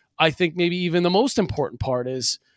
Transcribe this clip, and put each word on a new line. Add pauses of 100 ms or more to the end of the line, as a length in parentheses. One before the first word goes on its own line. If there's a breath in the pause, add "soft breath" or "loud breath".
(180 soft breath)
I
think,
maybe
even
the
most
important
part
is, (160)